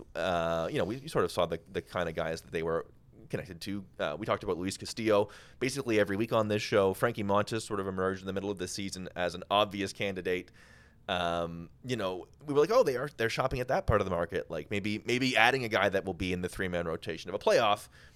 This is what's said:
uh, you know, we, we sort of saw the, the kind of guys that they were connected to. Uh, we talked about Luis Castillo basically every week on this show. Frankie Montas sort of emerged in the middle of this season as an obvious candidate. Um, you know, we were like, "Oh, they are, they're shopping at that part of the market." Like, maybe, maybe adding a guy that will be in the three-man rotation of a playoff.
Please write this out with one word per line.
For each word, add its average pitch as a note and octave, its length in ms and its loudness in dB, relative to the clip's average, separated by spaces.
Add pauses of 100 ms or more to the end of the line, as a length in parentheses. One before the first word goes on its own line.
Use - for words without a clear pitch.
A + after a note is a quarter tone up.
(160)
uh, E2 560 0
you C#3+ 80 -2
know, F2+ 60 0
we, G#2+ 120 -4
we C#3 120 -14
sort A2 160 2
of F2 60 -4
saw F2 140 2
the, E2 140 -2 (120)
the - 120 -4
kind F2 260 -4
of D#2+ 60 -8
guys E2 260 -2
that E2 100 -18
they E2+ 120 -2
were E2 240 -2 (420)
connected E2+ 300 -8
to. G2 240 -6 (160)
Uh, D#2 180 0
we G#2 80 -8
talked A2 180 0
about F#2 140 0
Luis F#2 200 -4
Castillo G#2+ 520 2 (300)
basically B2+ 400 0
every G2 160 2
week A2 160 -2
on A2 160 4
this G#2 140 2
show. G2 320 4
Frankie A#2 300 0
Montas G2+ 400 0
sort G#2 160 -4
of F#2+ 80 -4
emerged F#2+ 340 0
in F#2+ 60 -8
the F#2+ 60 -4
middle G2 180 -2
of G2 80 -4
this F2+ 120 -4
season F#2 440 -6
as F2 200 0
an F2+ 160 -10
obvious G2+ 400 2
candidate. F#2 600 -2 (580)
Um, E2+ 600 -2 (140)
you B2 140 -2
know, F#2 300 -4 (200)
we D3 60 -4
were C#3+ 80 6
like, E3 100 4
"Oh, B3 120 6
they C#3 120 2
are, C#3 220 -6
they're A2+ 120 2
shopping C3+ 300 -2
at B2+ 80 -4
that - 180 0
part A2 140 6
of G2 60 2
the F#2 100 -2
market." E2+ 340 -2
Like, D#2 220 -8
maybe, G#2 340 -2
maybe B2 300 0
adding B2 300 6
a A2 40 -6
guy G2+ 200 4
that F#2 160 0
will F#2+ 80 -2
be F2+ 180 -2
in F2+ 100 -2
the F2+ 80 -4
three-man F2 380 -2
rotation E2 420 -6
of F#2 60 -4
a - 40 -4
playoff. A#2+ 500 2 (260)